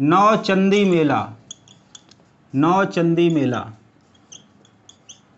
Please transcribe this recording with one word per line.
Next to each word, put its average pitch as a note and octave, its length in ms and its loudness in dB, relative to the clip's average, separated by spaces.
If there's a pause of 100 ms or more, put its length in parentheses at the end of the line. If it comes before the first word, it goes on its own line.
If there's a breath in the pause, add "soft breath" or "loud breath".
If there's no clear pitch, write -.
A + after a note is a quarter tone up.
नौचंदी G3 840 2
मेला, D3+ 480 0 (1200)
नौचंदी E3+ 760 0
मेला। B2 420 -4 (1700)